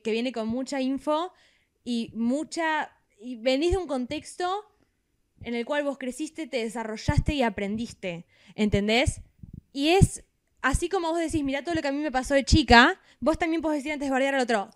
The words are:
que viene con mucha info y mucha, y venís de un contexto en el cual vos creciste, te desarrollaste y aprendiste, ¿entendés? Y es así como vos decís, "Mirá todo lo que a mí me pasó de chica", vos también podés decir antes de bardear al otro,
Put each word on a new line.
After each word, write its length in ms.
que 100
viene 200
con 160
mucha 340
info 500
y 320
mucha, 760
y 180
venís 340
de 80
un 80
contexto 600
en 120
el 100
cual 200
vos 140
creciste, 480
te 120
desarrollaste 760
y 80
aprendiste, 840
¿entendés? 680
Y 180
es 340
así 300
como 200
vos 100
decís, 240
"Mirá 180
todo 120
lo 60
que 80
a 40
mí 100
me 100
pasó 220
de 100
chica", 540
vos 180
también 240
podés 160
decir 140
antes 160
de 40
bardear 220
al 80
otro, 340